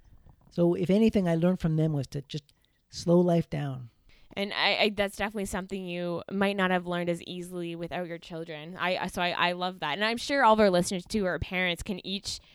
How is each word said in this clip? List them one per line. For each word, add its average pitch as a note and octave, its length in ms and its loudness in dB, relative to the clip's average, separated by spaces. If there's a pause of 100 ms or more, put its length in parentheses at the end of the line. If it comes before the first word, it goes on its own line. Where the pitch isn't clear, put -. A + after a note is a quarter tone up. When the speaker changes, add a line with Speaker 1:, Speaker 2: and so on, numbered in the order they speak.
(500)
Speaker 1:
So F3 240 4
if F#3 160 0
anything G#3+ 360 4
I E3 80 2
learned F3 260 2
from D#3+ 160 0
them D#3 180 2
was C3+ 140 -2
to C#3+ 120 -6
just - 240 -10 (460)
slow F3 280 2
life E3+ 300 4
down. C3+ 400 -8 (460)
Speaker 2:
And G3+ 200 -4
I, F3 220 2
I, G#3 200 2
that's G3+ 220 -2
definitely G#3 260 -4
something F#3+ 400 -6
you F3 460 -4
might G3+ 260 0
not F#3 140 2
have F3+ 160 0
learned F3 240 -2
as E3+ 140 -2
easily F3 520 -8
without E3+ 300 -6
your E3+ 100 -10
children. E3 640 -12
I, F3+ 160 0
I, - 120 -4
so F#3+ 120 -6
I, F3 120 0
I F3 200 2
love F3+ 280 -6
that. D3+ 120 -4
And G3 140 -2
I'm A#3 100 0
sure C#4 260 0
all A3 120 8
of G#3+ 60 4
our G#3 100 8
listeners F3+ 340 2
too, G3+ 220 -2
are E3 120 -2
parents, F3+ 440 -2
can - 240 -8
each, F#3+ 340 -6 (140)